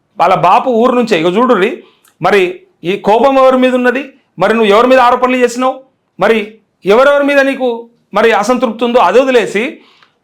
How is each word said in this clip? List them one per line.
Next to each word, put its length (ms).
వాళ్ళ 160
బాపు 340
ఊరు 220
నుంచే, 280
ఇక 180
చూడుర్రి, 460
మరి 380
ఈ 140
కోపం 400
ఎవరి 200
మీద 180
ఉన్నది, 340
మరి 140
నువ్వు 160
ఎవరి 180
మీద 120
ఆరోపణలు 360
చేసినావు, 440
మరి 360
ఎవరెవరి 380
మీద 160
నీకు 500
మరి 180
అసంతృప్తి 540
ఉందో 140
అది 220
వదిలేసి, 560